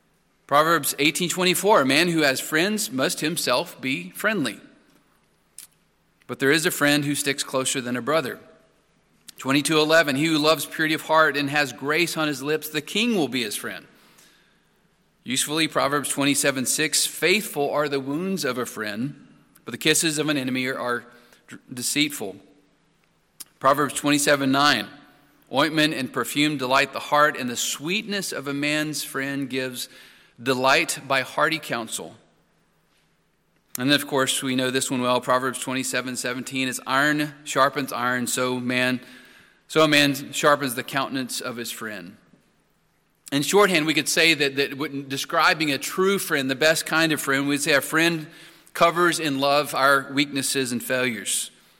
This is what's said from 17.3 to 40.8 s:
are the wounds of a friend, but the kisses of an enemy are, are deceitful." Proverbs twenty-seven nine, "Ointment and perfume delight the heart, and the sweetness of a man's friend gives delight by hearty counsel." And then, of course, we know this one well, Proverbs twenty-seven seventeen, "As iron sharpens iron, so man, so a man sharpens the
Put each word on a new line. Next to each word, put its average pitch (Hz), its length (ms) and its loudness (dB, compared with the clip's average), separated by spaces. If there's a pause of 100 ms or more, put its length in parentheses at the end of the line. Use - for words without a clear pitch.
are 147 160 0
the 139 120 -4
wounds 151 440 -4
of 127 140 -2
a 120 80 -4
friend, 110 640 -8 (360)
but - 80 -12
the 117 60 -10
kisses 156 420 2
of 151 100 0
an 147 80 0
enemy 127 300 -2
are, 131 100 -4
are 120 280 -4 (680)
deceitful." 123 640 -2 (1200)
Proverbs 139 340 2
twenty-seven 143 580 2
nine, 135 360 2 (680)
"Ointment 156 400 2
and 127 180 -6
perfume 147 460 0
delight 135 340 2
the - 80 -8
heart, 147 380 2
and 123 120 -4
the 120 60 -6
sweetness 196 760 -4
of 139 160 -8
a 143 60 -4
man's 147 500 -2
friend 139 440 -6
gives 127 420 -6 (520)
delight 135 640 2
by 131 140 0
hearty 156 380 -2
counsel." 113 560 -8 (1600)
And 127 120 0
then, 143 100 4
of 143 80 -8
course, 131 340 0
we 131 140 -2
know 127 160 0
this 127 200 -2
one 127 100 -2
well, 123 180 2
Proverbs 127 400 0
twenty-seven 127 560 -4
seventeen, 127 520 -6
"As 123 180 -6
iron 147 480 2 (100)
sharpens 139 480 2
iron, 123 360 -2
so 127 320 -2
man, 123 400 0 (680)
so 156 140 4
a 156 60 8
man 143 440 2
sharpens 143 440 2
the 123 80 -4